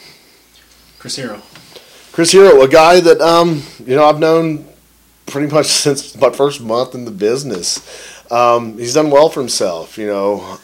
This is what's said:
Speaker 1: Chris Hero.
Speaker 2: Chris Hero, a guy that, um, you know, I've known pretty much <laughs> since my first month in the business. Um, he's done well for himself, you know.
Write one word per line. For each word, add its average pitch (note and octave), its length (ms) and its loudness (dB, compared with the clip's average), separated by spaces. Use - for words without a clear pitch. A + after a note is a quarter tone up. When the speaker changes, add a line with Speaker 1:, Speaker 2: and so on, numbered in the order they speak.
Speaker 1:
Chris - 180 -14
Hero. A2 240 -14
Speaker 2:
Chris E3 180 0
Hero, F#3 300 6
a C3+ 80 4
guy E3 320 6
that, E3+ 180 4
um, E3 420 0
you B2+ 120 -2
know, D3+ 80 4
I've D3+ 140 2
known D#3+ 460 -2
pretty C#3+ 280 -6
much D3+ 120 2
<laughs> - 180 -4
since C#3+ 320 -4
my B2 140 2
first C#3+ 320 -4
month A#2+ 340 -6
in B2 80 -14
the A2+ 80 -14
business. G#2+ 760 -6
Um, A#2+ 460 0
he's A#2+ 160 -10
done D3+ 180 0
well C#3+ 160 4
for D#3+ 140 -6
himself, F#2 560 -6
you G#2+ 100 -8
know. G2 560 -6